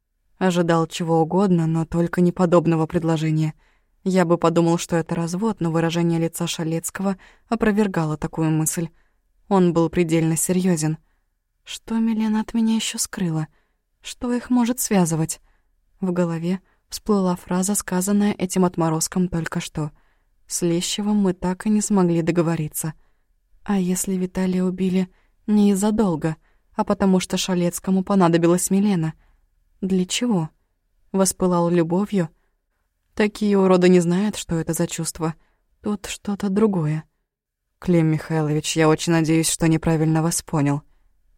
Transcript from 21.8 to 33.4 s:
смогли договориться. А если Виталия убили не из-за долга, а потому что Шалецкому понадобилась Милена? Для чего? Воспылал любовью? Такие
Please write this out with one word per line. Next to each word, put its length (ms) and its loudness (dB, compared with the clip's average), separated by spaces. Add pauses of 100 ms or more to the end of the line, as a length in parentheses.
смогли 420 2
договориться. 720 -2 (720)
А 140 -2
если 360 -2
Виталия 480 -2
убили 460 0 (380)
не 260 4
из-за 180 2
долга, 460 0 (380)
а 100 -2
потому 360 2
что 160 -6
Шалецкому 680 -2
понадобилась 680 4
Милена? 440 0 (640)
Для 260 0
чего? 440 -2 (600)
Воспылал 580 2
любовью? 600 0 (840)
Такие 440 0